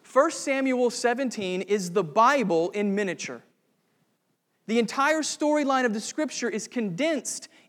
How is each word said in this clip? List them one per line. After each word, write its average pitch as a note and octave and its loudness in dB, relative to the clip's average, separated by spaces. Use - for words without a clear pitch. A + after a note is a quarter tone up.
First D#4 2
Samuel C4 2
seventeen A3+ -2
is F#3+ -2
the F#3 0
Bible G3 4
in G#3 0
miniature. E3 -6
The A3+ 2
entire C#4+ 2
storyline D4 0
of A#3 2
the A3 -4
scripture B3 -4
is A3 -6
condensed A#3 -4